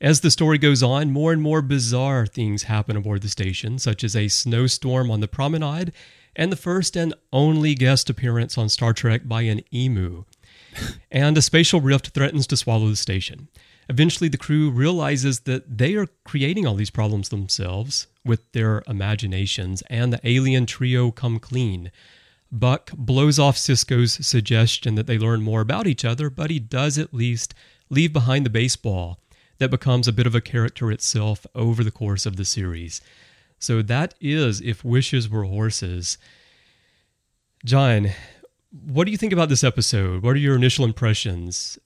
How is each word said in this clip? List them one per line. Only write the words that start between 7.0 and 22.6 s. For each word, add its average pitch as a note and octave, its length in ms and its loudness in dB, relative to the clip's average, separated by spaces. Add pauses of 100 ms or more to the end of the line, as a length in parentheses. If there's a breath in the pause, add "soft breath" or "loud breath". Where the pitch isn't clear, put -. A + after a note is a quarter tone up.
only D3+ 420 4
guest C3 360 2
appearance A#2 480 -2
on A2 120 0
Star A#2 240 2
Trek A#2 340 0
by A2+ 140 -2
an A2 180 0 (120)
emu. F#2+ 520 -2 (880 loud breath)
And D3 260 4
a D3 40 4
spatial E3 380 4
rift C3+ 280 2
threatens C#3 400 -2
to C#3 80 0
swallow A2 320 2
the G#2+ 80 0
station. - 520 -6 (400 soft breath)
Eventually, D#3 400 2
the C#3+ 80 -2
crew D3+ 320 0
realizes C#3 720 0
that B2+ 380 -6
they C#3 160 2
are G#3 140 -2 (160)
creating D#3+ 420 -2
all A2 80 0
these G2+ 160 -2
problems G#2 380 -2
themselves G2 800 -6 (160)
with A#2 260 -2
their A2 380 0
imaginations, G2 1000 -4
and A#2+ 240 0
the A#2 160 -4
alien C3 380 2
trio B2 460 0
come A2+ 260 -4
clean. G2+ 540 -4 (580 soft breath)
Buck B2+ 460 0